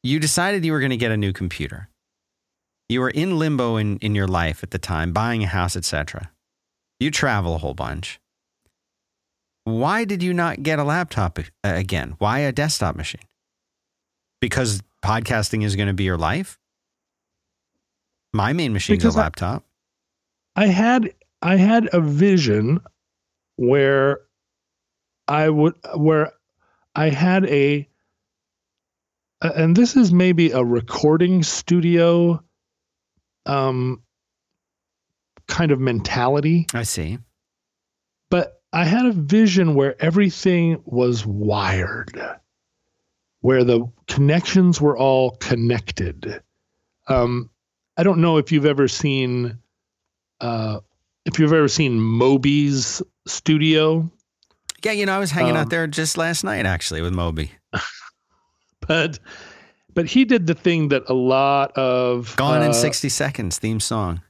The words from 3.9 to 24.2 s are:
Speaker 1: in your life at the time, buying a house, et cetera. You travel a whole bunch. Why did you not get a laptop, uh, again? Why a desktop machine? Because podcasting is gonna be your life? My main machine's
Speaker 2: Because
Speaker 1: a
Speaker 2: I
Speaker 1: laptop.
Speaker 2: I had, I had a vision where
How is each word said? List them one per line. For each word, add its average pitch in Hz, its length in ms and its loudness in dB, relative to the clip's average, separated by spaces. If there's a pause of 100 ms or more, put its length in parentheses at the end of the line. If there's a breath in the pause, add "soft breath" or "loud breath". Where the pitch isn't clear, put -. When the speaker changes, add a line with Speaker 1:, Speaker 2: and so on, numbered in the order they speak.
Speaker 1:
in 107 160 -4
your 98 120 0
life 85 360 -2
at 92 80 -14
the 90 80 -6
time, 85 340 -4
buying 113 300 -2
a 95 40 -2
house, 90 300 -2
et 87 80 -8
cetera. - 460 -8 (680)
You 139 100 -2
travel 104 460 -2
a 85 40 -4
whole 71 140 -8
bunch. 69 460 -10 (1500)
Why 139 380 -2
did 196 200 -4
you 180 100 -2
not 170 300 -2
get 156 160 -2
a 147 40 -2
laptop, 147 540 -4
uh, 78 60 -8 (200)
again? 87 540 -4
Why 110 220 -2
a 143 120 -2
desktop 143 440 -4
machine? - 260 -12 (1200)
Because 110 400 -2 (220)
podcasting 110 600 -2
is 101 120 -2
gonna 98 180 -2
be 95 120 -2
your 90 120 -2
life? 98 400 -4 (1800)
My 107 200 0
main 151 200 -2
machine's 98 300 0
Speaker 2:
Because 233 120 2
Speaker 1:
a - 40 0
Speaker 2:
I - 40 2
Speaker 1:
laptop. 87 420 -6 (880)
Speaker 2:
I 208 120 2
had, 220 460 2 (280)
I 180 160 2
had 220 360 4
a 175 80 4
vision 147 800 2 (760)
where 139 680 2 (1080)